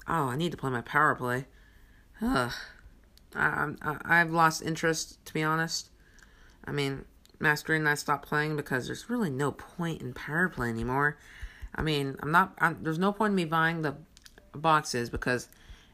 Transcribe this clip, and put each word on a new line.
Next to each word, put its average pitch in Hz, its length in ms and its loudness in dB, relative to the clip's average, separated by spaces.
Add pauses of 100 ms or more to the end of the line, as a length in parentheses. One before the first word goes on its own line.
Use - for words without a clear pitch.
oh, 151 220 0
I 123 60 -4
need 165 160 -2
to - 60 -10
play 135 140 -4
my 123 100 -2
power 147 320 4
play. 127 320 -2 (720)
Ugh. 135 320 0 (840)
I, 151 100 0
I'm, 151 380 -2
I, 160 380 2
I've 165 100 2
lost 160 320 4
interest, 160 640 -2
to - 80 -18
be 160 80 0
honest. 160 480 -2 (760)
I - 60 -8
mean, 139 340 -2 (340)
Mastery 156 380 2
and 156 100 2
I 147 60 4
stopped 143 340 -2
playing 151 280 0
because 131 320 -2
there's 123 200 -8
really 233 220 0
no 135 220 0
point - 500 -6
in 127 140 -8
power 165 340 0
play 120 200 -2
anymore. 127 500 0 (560)
I - 80 -2
mean, 143 380 0
I'm 147 100 -4
not, 185 280 4
I'm, 160 220 2
there's 160 180 -2
no 190 120 4
point 208 200 0
in 202 40 2
me 180 100 2
buying 160 380 2
the 147 120 -2 (600)
boxes 147 540 2
because 127 380 -2 (460)